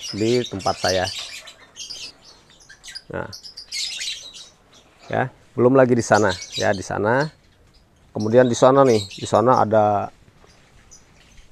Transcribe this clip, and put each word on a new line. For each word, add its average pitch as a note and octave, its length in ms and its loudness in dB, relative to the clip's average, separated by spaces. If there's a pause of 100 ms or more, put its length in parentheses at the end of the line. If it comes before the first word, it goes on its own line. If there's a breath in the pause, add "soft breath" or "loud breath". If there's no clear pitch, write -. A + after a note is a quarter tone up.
(140)
di A2+ 320 0
tempat G2 320 -4
saya. F#2 260 -2 (2000)
Nah, - 180 -10 (1800)
ya, A2+ 160 -2 (240)
belum B2 240 4
lagi C3 160 6
di A#2 80 2
sana G#2 320 2 (240)
ya, G#2+ 160 0
di F#2+ 80 -4
sana. G#2+ 480 -2 (880)
Kemudian A2+ 320 4
di A#2 80 -2
sana C3 240 6
nih, A#2 320 4
di - 160 -12
sana A2+ 320 4
ada G#2 480 2 (1400)